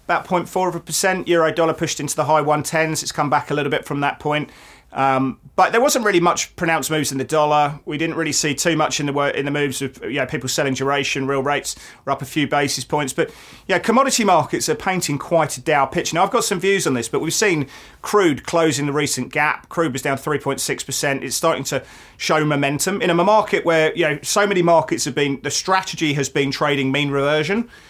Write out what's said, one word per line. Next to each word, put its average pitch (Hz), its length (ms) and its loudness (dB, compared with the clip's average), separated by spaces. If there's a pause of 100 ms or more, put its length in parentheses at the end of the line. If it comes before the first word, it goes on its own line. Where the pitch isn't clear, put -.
about - 200 -2
point 175 240 -2
four 180 220 0
of 160 40 -6
a 165 60 -8
percent. 185 480 -2
Euro 165 240 4
dollar 160 220 2
pushed - 260 -4
into 147 160 -6
the 156 80 0
high 151 160 4
one 147 220 0
tens. 160 400 -2
It's - 100 -8
come 147 160 -2
back 143 220 0
a 147 40 0
little 147 160 -2
bit 151 140 -2
from 143 160 -4
that 143 200 -2
point. 151 280 -2 (420)
Um, 135 480 0 (160)
but - 180 4
there 233 100 4
wasn't 262 240 2
really 185 120 4
much - 380 0
pronounced 165 340 -2
moves 151 220 -2
in 135 60 -4
the 131 60 -4
dollar. 151 600 2
We 151 140 -6
didn't 160 180 -2
really 156 160 -2
see 147 220 0
too 165 200 0
much 156 260 0
in 143 40 -2
the 143 80 -2
wo-, 143 160 0
in 139 160 -2
the 143 60 -2
moves 147 320 -2
of, 131 200 -8
you 110 120 -6
know, 139 100 -2
people 135 240 -6
selling 139 240 0
duration. 139 540 0
Real 139 160 0
rates 139 340 -2 (300)
were 139 60 -2
up 139 100 -2
a - 20 -8
few 147 240 -2
basis 143 380 0
points. 147 260 -2
But, - 180 -2 (360)
yeah, 180 140 2
commodity 240 440 2
markets 175 460 2
are 151 40 0
painting 170 440 -2
quite 156 400 0
a - 20 -14
dour 143 280 4
picture. - 260 -4
Now, 175 100 4
I've 196 60 0
got 240 140 2
some 190 140 -2
views 190 280 2
on 139 80 2
this, 117 120 -2
but 139 140 -2
we've 156 140 -2
seen 165 320 2 (340)
crude 175 460 2
closing 160 400 2
the 147 80 -2
recent 139 360 -2
gap. 147 380 -2
Crude 165 240 -2
was 131 80 -6
down 139 160 0
three 147 220 -4
point 135 200 -4
six - 240 -4
percent. 139 400 -4
It's 123 140 -6
starting 160 280 0
to 139 200 -4 (320)
show 156 300 0
momentum 147 560 0
in 175 80 2
a 165 40 2
market 190 520 2
where, 160 280 2
you 165 140 0
know, 147 140 -2
so 208 240 2
many 185 160 2
markets 170 420 2
have 139 100 -4
been, 139 280 0
the 143 80 -4
strategy 165 640 -2
has 139 160 -2
been 139 200 0
trading 139 400 0
mean 143 200 0
reversion. 151 580 0 (220)